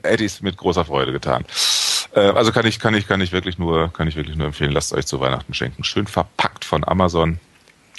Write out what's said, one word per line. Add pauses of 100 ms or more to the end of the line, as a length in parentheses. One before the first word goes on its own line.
hätte
ich's
mit
großer
Freude
getan. (680)
Äh,
also
kann
ich,
kann
ich,
kann
ich
wirklich
nur,
kann
ich
wirklich
nur
empfehlen,
lasst
euch
zu
Weihnachten
schenken.
Schön
verpackt
von
Amazon. (580)